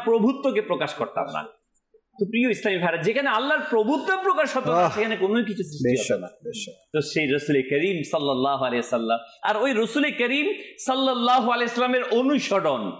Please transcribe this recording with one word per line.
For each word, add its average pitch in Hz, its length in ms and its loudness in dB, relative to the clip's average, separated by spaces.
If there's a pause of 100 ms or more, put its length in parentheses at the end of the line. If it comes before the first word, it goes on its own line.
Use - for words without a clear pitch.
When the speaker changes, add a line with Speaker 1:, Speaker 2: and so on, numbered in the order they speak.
Speaker 1:
প্রভুত্বকে 226 580 2
প্রকাশ 151 320 -2
করতাম 101 300 -4 (100)
না। - 300 -10 (540)
তো 196 80 0
প্রিয় 233 240 0
ইসলামী 196 280 -2
ভাইরা, 170 240 0
যেখানে 233 260 0
আল্লাহর 262 320 0 (100)
প্রভুত্ব 269 520 2
প্রকাশ 339 340 0
হতো 247 140 -2
না, 165 60 2
Speaker 2:
আহ। 175 180 2
Speaker 1:
সেখানে 220 220 -2
কোনো 202 280 2
কিছু 190 180 -4
সৃষ্টি 147 260 -2
হতো - 20 4
Speaker 2:
বেশক, 110 300 0
Speaker 1:
না। 90 80 -12 (160)
Speaker 2:
বেশক। - 280 -10 (200)
Speaker 1:
তো 156 80 0
সেই 147 300 -2
রসুল 143 320 2
করিম 151 400 0
সাল্লাল্লাহু 135 640 0
আলাইহি 120 180 0
সাল্লাম, 113 360 0 (240)
আর - 140 0
ওই 254 160 2
রসুল 269 460 0
করিম 277 340 0 (340)
সাল্লাল্লাহু 254 640 2
আলাইহি 240 180 0
সাল্লামের 247 500 0
অনুসরণ, 190 800 2